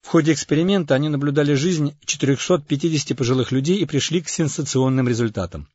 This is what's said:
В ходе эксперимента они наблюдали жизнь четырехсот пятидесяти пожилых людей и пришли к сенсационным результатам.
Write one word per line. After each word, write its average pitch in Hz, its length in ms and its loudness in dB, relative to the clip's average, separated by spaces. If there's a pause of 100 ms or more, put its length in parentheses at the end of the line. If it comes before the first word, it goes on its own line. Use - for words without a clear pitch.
В - 60 -20
ходе 160 240 4
эксперимента 165 600 0
они 147 140 0
наблюдали 147 460 0
жизнь 151 500 0
четырехсот 143 640 0
пятидесяти 147 460 -2
пожилых 123 400 0
людей 147 260 2
и 170 60 0
пришли 147 360 -2
к - 80 -12
сенсационным 131 800 0
результатам. 104 680 -4